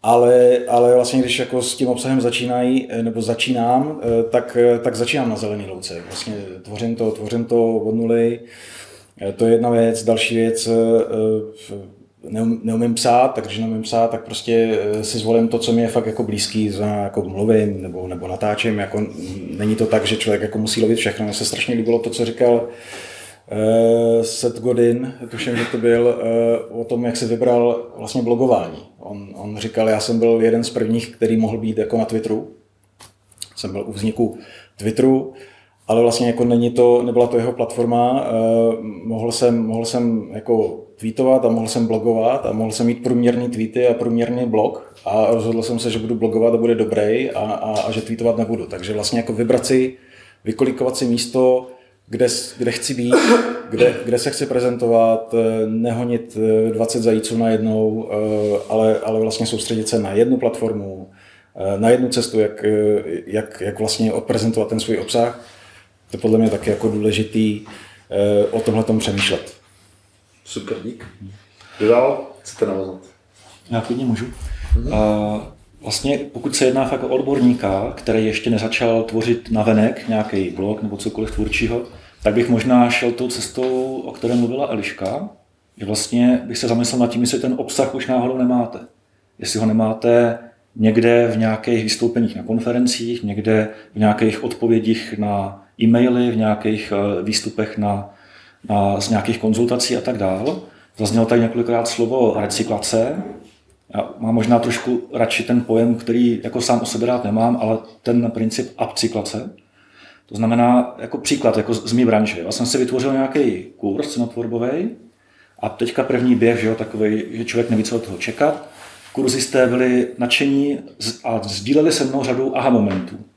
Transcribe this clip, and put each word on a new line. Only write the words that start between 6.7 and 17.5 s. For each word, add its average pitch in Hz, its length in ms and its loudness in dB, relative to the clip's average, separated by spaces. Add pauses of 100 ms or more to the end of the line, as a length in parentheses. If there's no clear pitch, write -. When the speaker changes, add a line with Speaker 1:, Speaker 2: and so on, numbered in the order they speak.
Speaker 1:
to, 113 160 0
tvořím 107 340 -4
to 117 320 2
od 110 180 -2
nuly. 117 440 2 (800)
Eh, 98 120 -4
to 113 120 2
je 113 60 6
jedna 117 180 4
věc. 117 340 2
Další 113 320 0
věc, 113 320 0
eh, 117 40 0 (1000)
v-, - 20 -12 (580)
neum-, 113 340 -2
neumím 113 300 0
psát, 123 340 4
tak 110 180 -4
když 98 140 -10
neumím 113 220 -4
psát, 117 300 0
tak - 140 -8
prostě, 113 540 0 (200)
eh, 110 40 -4
si 113 140 -4
zvolím 113 300 2
to, 113 120 0
co 120 120 0
mi 117 100 4
je 113 60 2
fakt 113 200 0
jako 110 160 -4
blízký, 104 460 -2
za 101 160 -4
jako 101 360 -2
mluvím 101 600 0